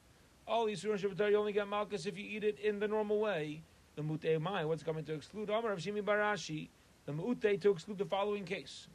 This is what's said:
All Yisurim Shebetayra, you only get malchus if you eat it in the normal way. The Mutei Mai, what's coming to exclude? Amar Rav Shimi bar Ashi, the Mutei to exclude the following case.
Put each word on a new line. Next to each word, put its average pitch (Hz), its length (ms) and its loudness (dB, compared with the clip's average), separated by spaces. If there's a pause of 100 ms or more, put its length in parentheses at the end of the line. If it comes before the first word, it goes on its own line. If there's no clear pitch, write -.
(480)
All 226 200 2
Yisurim 208 320 -2
Shebetayra, 202 320 2
you 208 60 8
only 208 160 2
get 202 140 2
malchus 208 380 -2
if 185 120 -6
you 202 80 -8
eat 202 180 -6
it 208 160 0
in 208 200 0
the 208 80 0
normal 208 320 2
way. 160 420 0 (340)
The 151 60 -6
Mutei 156 400 2
Mai, 180 240 0
what's 160 160 0
coming 160 240 -4
to 156 80 -6
exclude? 185 380 -8
Amar 226 180 2
Rav 196 80 0
Shimi 202 260 -2
bar 208 140 4
Ashi, 175 520 -2 (360)
the 143 60 -6
Mutei 208 500 2
to 202 80 6
exclude 196 300 0
the 202 60 0
following 202 380 0
case. 165 520 -8